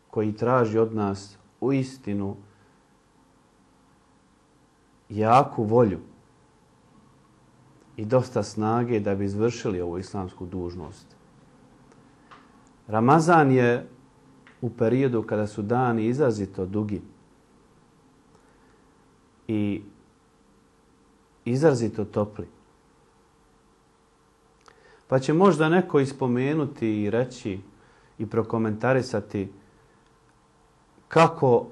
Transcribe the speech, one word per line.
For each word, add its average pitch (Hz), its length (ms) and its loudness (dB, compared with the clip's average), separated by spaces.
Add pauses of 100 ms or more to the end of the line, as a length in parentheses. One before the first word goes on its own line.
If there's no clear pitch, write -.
(100)
koji 107 260 -2
traži 117 420 2
od 113 160 0
nas 101 440 -4 (220)
u 127 120 0
istinu 104 640 -4 (2750)
jaku 117 560 2
volju 107 340 4 (2000)
i 107 80 -8
dosta 113 380 0
snage 110 580 -2
da 101 140 -2
bi 98 100 -4
izvršili 104 560 -2
ovu 87 180 -6
islamsku 92 480 -10
dužnost. 87 680 -12 (1700)
Ramazan 147 680 4
je 120 360 2 (720)
u 117 100 -6
periodu 120 520 0
kada 107 240 -4
su 107 160 -8
dani 117 440 0
izrazito 110 600 -2
dugi 104 360 -6 (2500)
i 104 340 -2 (1600)
izrazito 117 600 2
topli. 104 440 -4 (2500)
Pa 131 100 2
će 135 140 0
možda 156 360 4
neko 175 320 4
ispomenuti 127 1040 -2
i 104 80 0
reći 113 500 -4 (580)
i 113 80 -6
prokomentarisati 110 1300 -2 (1600)
kako 160 640 4